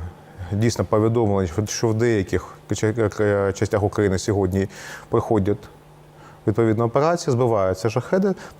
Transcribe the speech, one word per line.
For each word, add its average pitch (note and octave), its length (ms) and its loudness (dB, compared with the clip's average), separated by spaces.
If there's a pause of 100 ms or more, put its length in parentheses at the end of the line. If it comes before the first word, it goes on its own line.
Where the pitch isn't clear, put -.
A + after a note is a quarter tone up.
(520)
дійсно G#2+ 320 0
повідомлення, G#2+ 680 2 (160)
що - 220 -2
в G#2+ 60 0
деяких A2 600 0 (1000)
частях G2+ 280 0
України G2 360 2
сьогодні G2 500 0 (400)
проходять G#2 500 0 (880)
відповідні A2+ 360 2
операції, C#3+ 500 0
збиваються A2+ 580 0
шахеди. F#3+ 440 0 (260)